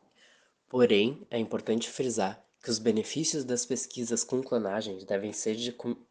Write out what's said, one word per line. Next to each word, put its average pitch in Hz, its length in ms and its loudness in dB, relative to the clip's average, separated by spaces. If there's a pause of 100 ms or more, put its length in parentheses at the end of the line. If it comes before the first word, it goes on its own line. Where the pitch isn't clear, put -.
(680)
Porém, 120 640 6
é 120 80 0
importante 113 500 -2
frisar 110 500 -2 (220)
que - 80 -6
os 117 80 0
benefícios 117 680 0
das 123 220 -2
pesquisas 117 580 -4
com 131 200 -2
clonagem 104 600 -2
devem 101 300 -2
ser 110 220 -2
de 120 160 -4
com-, 120 260 -6 (140)